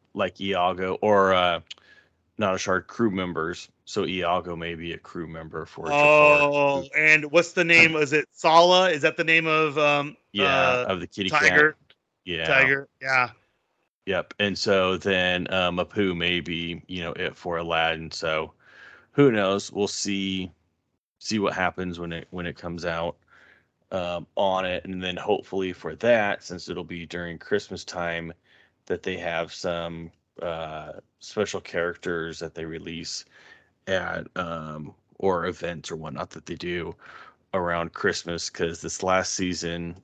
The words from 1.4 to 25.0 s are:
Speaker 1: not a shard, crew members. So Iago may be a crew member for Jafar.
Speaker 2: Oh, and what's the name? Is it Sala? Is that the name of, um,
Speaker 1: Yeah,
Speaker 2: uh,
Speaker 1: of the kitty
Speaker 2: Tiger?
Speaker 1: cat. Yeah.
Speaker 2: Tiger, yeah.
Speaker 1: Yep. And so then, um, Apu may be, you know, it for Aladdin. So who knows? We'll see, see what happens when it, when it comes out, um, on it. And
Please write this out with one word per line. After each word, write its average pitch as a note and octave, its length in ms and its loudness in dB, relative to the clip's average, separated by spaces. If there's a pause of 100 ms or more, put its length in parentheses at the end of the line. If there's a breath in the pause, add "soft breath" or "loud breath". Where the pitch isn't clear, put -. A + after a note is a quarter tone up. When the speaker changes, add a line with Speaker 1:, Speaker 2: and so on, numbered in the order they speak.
Speaker 1:
not G2 180 0
a - 20 -6
shard, F#2 300 -2
crew A#2 240 0
members. F2 580 -4 (160)
So G2+ 200 -2
Iago F2 500 -2
may E2+ 200 -8
be E2 180 -10
a E2 40 -10
crew E2+ 300 -12
member D#2+ 380 -12
for - 200 -14
Jafar. D3 560 8
Speaker 2:
Oh, C#3+ 420 2 (120)
and D#3 360 6
what's E3+ 220 6
the F3+ 100 2
name? E3 320 8
Is D3 180 2
it D3+ 180 2
Sala? F3+ 580 6
Is D3+ 140 0
that D#3 140 2
the F3 60 0
name D#3+ 240 4
of, D#3 300 2
um, D3 380 2 (160)
Speaker 1:
Yeah, - 160 2
Speaker 2:
uh, C3 400 2
Speaker 1:
of F#2+ 140 0
the F2 60 -10
kitty F#2+ 220 -4
Speaker 2:
Tiger? D3+ 420 6
Speaker 1:
cat. - 240 -20 (300)
Yeah. E2 220 -4
Speaker 2:
Tiger, C3+ 400 2 (140)
yeah. C3 280 0 (800)
Speaker 1:
Yep. F2+ 320 -4
And G2+ 180 0
so F#2 400 2
then, F2+ 560 0
um, F2+ 240 0
Apu F#2 400 0
may F2 220 0
be, E2+ 480 -6
you F2+ 160 -8
know, E2 100 -8
it F2+ 220 -6
for E2+ 220 -6
Aladdin. D#2+ 520 -2
So D#2 440 -4 (580 soft breath)
who C#3+ 200 6
knows? G2+ 400 0
We'll G2+ 160 0
see, F#2+ 640 -4 (680)
see - 200 -4
what G2 140 0
happens F2+ 460 -2
when E2+ 140 -8
it, E2 180 -10
when F2+ 160 -8
it E2 100 -8
comes E2+ 280 -10
out, E2 320 -4 (760 soft breath)
um, F2 340 -6 (100)
on F#2+ 300 0
it. F2+ 200 -4
And F#2 180 -8